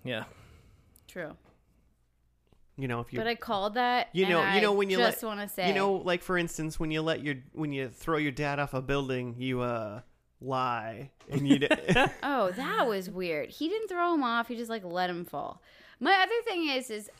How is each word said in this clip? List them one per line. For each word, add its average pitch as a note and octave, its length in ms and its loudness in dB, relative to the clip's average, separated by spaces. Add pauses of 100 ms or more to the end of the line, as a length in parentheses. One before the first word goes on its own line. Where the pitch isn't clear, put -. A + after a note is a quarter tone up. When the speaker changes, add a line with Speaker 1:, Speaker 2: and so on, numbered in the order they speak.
Speaker 1:
Yeah. A2+ 200 -6 (840)
Speaker 2:
True. E3 300 -12 (1400)
Speaker 3:
You C3+ 120 -4
know, A#2+ 100 -2
if A#2 140 -8
you - 60 -4
Speaker 2:
But A3 80 -2
I A#3 80 0
called G#3 400 -2
that, B3 380 0
Speaker 3:
You F3+ 120 4
Speaker 2:
and F#3 80 4
Speaker 3:
know, E3+ 80 6
you F#3+ 40 4
Speaker 2:
I G3 140 6
Speaker 3:
know G#3 140 6
when G3+ 160 2
you F#3 80 2
Speaker 2:
just A#3+ 260 2
Speaker 3:
let, A3 60 -4
Speaker 2:
wanna G3+ 180 -6
say F#3 220 -2
Speaker 3:
you G3 40 4
know, G3 200 4
like, F3+ 280 0
for F3+ 160 0
instance, D#3+ 420 -2
when D#3 120 0
you D#3 100 0
let D#3 220 0
your, C#3+ 120 -2 (180)
when D3+ 180 -4
you C3+ 160 -4
throw D#3 300 -2
your D3 160 0
dad C#3+ 260 -2
off C#3 140 -2
a C3 80 -2
building, B2+ 560 -2
you, B2+ 240 -2
uh, A2 400 -4 (400)
lie, B2 680 -4 (200)
and C#3 180 0
you C#3 120 8
d- C#3+ 100 2 (260)
<laughs> C4 100 6 (160)
Speaker 2:
Oh, A#3+ 300 2
that D#4 360 0
was G3 220 -2
weird. E3+ 400 -4
He D#4 200 -4
didn't A4 180 -4
throw F4 260 2
him D4+ 100 4
off. A#3 260 0
He B3 80 -6
just, A3+ 120 -6
like, A3+ 140 -6
let F3+ 260 -2
him F3 140 -4
fall. - 380 -8 (400)
My D#4+ 200 4
other A4+ 220 2
thing F4+ 240 -2
is, C4 240 -2
is G#3 180 -10 (100)